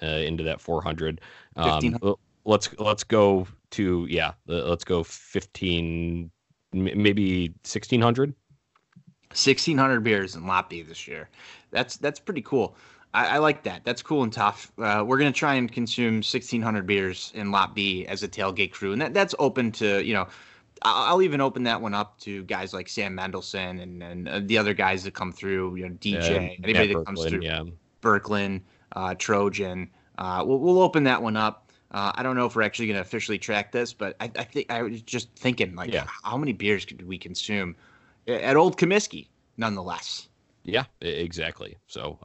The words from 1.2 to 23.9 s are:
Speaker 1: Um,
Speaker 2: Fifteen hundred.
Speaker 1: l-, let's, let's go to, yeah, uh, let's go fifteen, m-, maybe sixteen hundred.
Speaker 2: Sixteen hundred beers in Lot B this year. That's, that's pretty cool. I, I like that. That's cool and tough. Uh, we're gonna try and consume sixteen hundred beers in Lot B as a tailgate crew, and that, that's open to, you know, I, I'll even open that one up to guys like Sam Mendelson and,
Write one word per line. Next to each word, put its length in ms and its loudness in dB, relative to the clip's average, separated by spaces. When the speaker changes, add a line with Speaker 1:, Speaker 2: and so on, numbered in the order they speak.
Speaker 1:
Um, 180 2
Speaker 2:
Fifteen 180 2
hundred. 160 -2
Speaker 1:
l-, 120 0
let's, 240 4
let's 240 0
go 440 6
to, 400 0
yeah, 200 0
uh, 140 -2
let's 200 0
go 200 2
fifteen, 1300 -4
m-, 280 0
maybe 520 4
sixteen 380 0
hundred. 320 4
Speaker 2:
Sixteen 440 4
hundred 260 4
beers 320 2
in 120 -10
Lot 220 0
B 120 -10
this 260 -14
year. 220 -12
That's, 280 -2
that's 220 -4
pretty 220 -6
cool. 340 0
I, 140 2
I 100 4
like 260 4
that. 200 -8
That's 180 -4
cool 220 0
and 100 -2
tough. 460 0
Uh, 260 2
we're 140 2
gonna 120 4
try 240 2
and 160 0
consume 520 0
sixteen 400 -2
hundred 240 -2
beers 480 0
in 160 -4
Lot 240 2
B 320 -2
as 160 -6
a 40 -4
tailgate 440 -2
crew, 220 -4
and 80 -2
that, 120 -4
that's 240 2
open 360 2
to, 300 2
you 100 -2
know, 140 0
I, 280 4
I'll 120 6
even 200 2
open 220 0
that 160 0
one 140 -4
up 280 -4
to 240 -10
guys 280 -6
like 160 -8
Sam 260 -4
Mendelson 680 -6
and, 180 -14